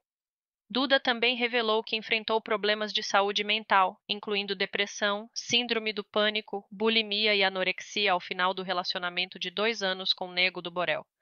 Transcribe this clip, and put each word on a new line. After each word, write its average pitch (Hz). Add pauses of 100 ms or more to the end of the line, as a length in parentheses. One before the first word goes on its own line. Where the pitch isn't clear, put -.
(720)
Duda 269
também 240
revelou 226
que 226
enfrentou 220
problemas 214
de 214
saúde 202
mental, 208
incluindo 202
depressão, 202
síndrome 226
do 208
pânico, 208
bulimia 214
e 196
anorexia 190
ao 180
final 185
do 185
relacionamento 180
de 180
dois 202
anos 190
com 180
Nego 180
do 170
Borel. 165 (160)